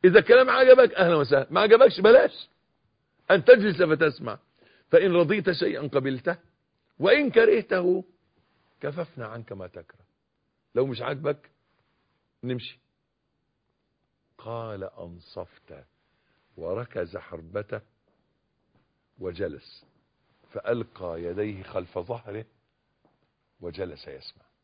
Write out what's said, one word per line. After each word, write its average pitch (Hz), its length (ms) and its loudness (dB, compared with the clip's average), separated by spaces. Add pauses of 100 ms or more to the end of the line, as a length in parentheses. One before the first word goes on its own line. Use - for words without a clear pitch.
إذا 185 140 8
الكلام 254 300 4
عجبك 254 440 6
أهلاً 170 220 0
وسهلاً، 135 340 0
ما 175 120 -2
عجبكش 226 380 6
بلاش. - 500 4 (840)
"أن 185 140 2
تجلس 202 360 6
فتسمع، 151 580 -2 (520)
فإن 185 220 4
رضيت 175 380 0
شيئاً 147 360 -6
قبلته، 135 500 -6 (640)
وإن 247 320 0
كرهته 185 720 0 (800)
كففنا 147 460 -12
عنك 113 240 -18
ما 95 160 -16
تكره." - 380 -20 (680)
لو 127 100 0
مش 120 160 -12
عاجبك 143 480 -8 (920)
نمشي. 123 360 -12 (1600)
قال: 113 460 -14
"أنصفت"، 87 1000 -20 (760)
وركز 90 600 -10
حربته 90 640 -14 (1400)
وجلس، 85 680 -12 (680)
فألقى 92 720 -10
يديه 95 400 -10
خلف 92 360 -10
ظهره 107 460 -14 (1160)
وجلس 85 460 -14
يسمع. - 360 -20 (200)